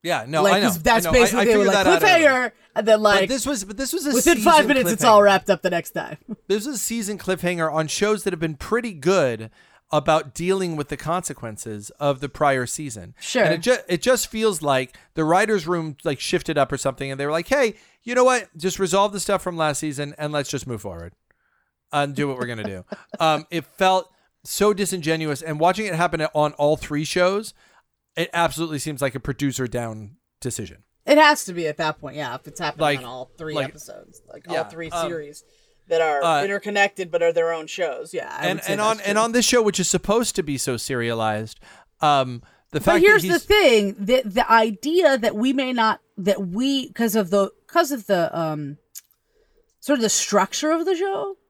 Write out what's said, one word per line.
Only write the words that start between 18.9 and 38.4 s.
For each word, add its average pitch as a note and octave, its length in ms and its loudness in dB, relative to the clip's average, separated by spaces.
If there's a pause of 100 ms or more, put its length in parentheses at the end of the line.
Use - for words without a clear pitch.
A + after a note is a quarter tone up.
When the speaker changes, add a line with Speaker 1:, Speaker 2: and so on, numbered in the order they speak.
Speaker 1:
the G3 80 -6
stuff G3 200 0
from F3+ 140 -8
last D#3 240 -2
season, D3 380 -6
and D3+ 160 -6
let's C#3+ 160 -4
just C3+ 180 -6
move A#2 140 -8
forward F2 320 -12 (800)
and C#3+ 200 -2
do C#3+ 140 -2
what C3+ 100 -4
we're B2 100 -6
gonna A2+ 180 -8
do." F#2+ 180 -10 (180)
Speaker 2:
<laughs> - 200 -18
Speaker 1:
Um, D#3 280 2
it E3 140 -4
felt F#3 460 0 (340)
so G#3 300 0
disingenuous, D#3+ 680 -2
and D#3 200 -6
watching F#3 240 2
it F#3 100 -4
happen E3+ 260 0 (140)
on D3+ 200 2
all D3 200 2
three D3+ 300 -6
shows, F#3+ 480 -2 (640)
it E3 160 -4
absolutely D#3+ 460 -2
seems C#3+ 220 -8
like C3+ 140 -2
a C#3 40 -6
producer C3+ 480 -4
down A2+ 500 -10 (240)
decision. G#2 420 -10 (220)
Speaker 2:
It D4 120 6
has D4+ 280 6
to F#3 80 -10
be E3+ 140 -4
at D3+ 100 -6
that D#3 220 -4
point, C3+ 180 -14
yeah, C3 180 -8
if - 120 -16
it's D3 120 -18
happening D3+ 220 -6
Speaker 1:
Like, D3 180 0
Speaker 2:
on B2+ 60 -12
all B2+ 320 -14
three D#3 180 -10
Speaker 1:
like, C#3 140 -4
Speaker 2:
episodes, - 520 -20 (100)
like, - 180 -20
Speaker 1:
yeah, E3+ 140 -2
Speaker 2:
all - 60 -10
three E3 220 -12
Speaker 1:
um, E3 160 -4
Speaker 2:
series D3+ 360 -12 (440)
that E3 140 0
are D3+ 220 0
Speaker 1:
uh, D#3 200 2
Speaker 2:
interconnected G3+ 680 -2
but E3 120 0
are E3+ 100 4
their E3 200 0
own D#3+ 140 -8
shows, D3+ 460 -6
yeah. - 240 -8
I F3 100 -2